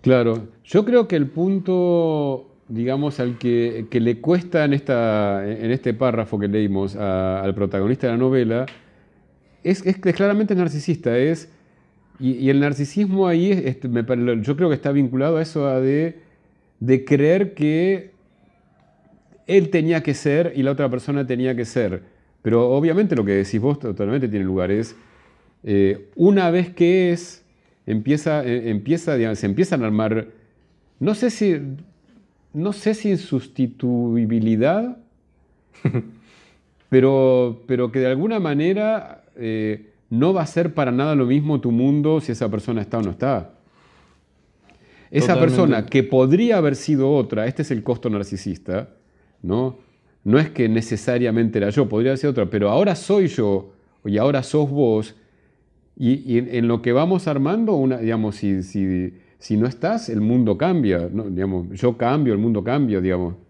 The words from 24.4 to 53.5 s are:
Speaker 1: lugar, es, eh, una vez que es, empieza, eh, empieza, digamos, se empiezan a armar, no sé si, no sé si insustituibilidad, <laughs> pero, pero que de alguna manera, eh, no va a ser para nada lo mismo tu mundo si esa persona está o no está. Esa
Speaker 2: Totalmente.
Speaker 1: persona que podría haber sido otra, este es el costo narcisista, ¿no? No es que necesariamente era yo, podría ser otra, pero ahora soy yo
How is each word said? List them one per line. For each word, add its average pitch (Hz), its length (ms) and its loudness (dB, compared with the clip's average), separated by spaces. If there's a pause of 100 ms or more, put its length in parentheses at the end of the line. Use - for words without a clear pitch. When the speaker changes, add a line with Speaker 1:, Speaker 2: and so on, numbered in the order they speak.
Speaker 1:
lugar, 92 240 -2
es, 113 260 -2 (680)
eh, 147 540 2
una 185 340 4
vez 175 200 0
que 180 420 2
es, - 320 -8 (420)
empieza, 143 580 -2
eh, 120 260 -2
empieza, 139 460 -2
digamos, 110 220 0
se 113 80 -4
empiezan 143 360 0
a 110 40 -2
armar, 107 420 0 (720)
no 196 140 0
sé 247 160 0
si, 202 260 0 (960)
no 180 180 -4
sé 214 220 -2
si 214 160 -2
insustituibilidad, 120 1900 0 (880)
<laughs> - 1040 -10
pero, 127 800 4
pero 123 260 -2
que 135 60 -2
de 127 80 0
alguna 190 340 -2
manera, 185 840 -2 (120)
eh, 107 500 -4 (220)
no 135 240 2
va 180 100 0
a 151 40 -2
ser - 280 -2
para 135 160 0
nada 143 240 0
lo 131 120 2
mismo 147 340 0
tu 120 100 -2
mundo 143 500 2
si 123 120 -6
esa 113 180 -2
persona 110 300 -4
está 110 180 -6
o 113 40 -2
no 95 80 -2
está. 117 420 -4 (1600)
Esa 165 240 2
Speaker 2:
Totalmente. 143 220 4
Speaker 1:
persona 131 300 4
que 131 180 2
podría 151 540 4
haber 143 180 2
sido 139 360 0
otra, 113 340 0
este 135 160 -4
es - 80 -6
el 113 120 -2
costo 120 280 -4
narcisista, 101 800 -6 (520)
¿no? 123 360 -2 (440)
No 113 160 4
es 156 120 2
que 120 180 0
necesariamente 113 920 0
era 101 120 0
yo, 120 180 0
podría 120 280 0
ser 143 140 -2
otra, 117 160 0
pero 101 240 0
ahora 180 240 2
soy 190 320 0
yo 101 460 -2 (320)